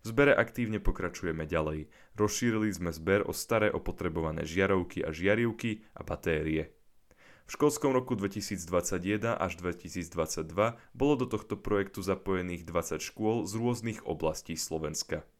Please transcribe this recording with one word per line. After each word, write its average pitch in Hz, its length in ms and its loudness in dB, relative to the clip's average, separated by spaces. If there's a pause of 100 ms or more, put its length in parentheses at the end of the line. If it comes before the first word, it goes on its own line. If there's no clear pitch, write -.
V 113 160 -6
zbere 143 160 8
aktívne 113 480 2
pokračujeme 85 640 0
ďalej. 78 480 -2 (240)
Rozšírili 107 560 2
sme 87 160 -2
zber 82 400 2
o - 80 -4
staré 107 320 2
opotrebované 80 800 -2
žiarovky 92 560 2
a 80 80 -4
žiarivky 107 800 0
a - 80 -14
batérie.“ 78 720 -2 (720)
V - 80 -18
školskom 147 400 2
roku 127 240 2
dvetisícdvadsaťjeden 98 1200 0
až 87 240 -2
dvetisícdvadsaťdva 85 1400 -2
bolo 139 240 4
do 123 80 0
tohto 104 320 -4
projektu 101 400 0
zapojených 90 640 -2
dvadsať 82 480 -4
škôl 107 320 0
z 101 160 -4
rôznych 113 480 -2
oblastí 78 480 -2
Slovenska. 78 720 -4 (120)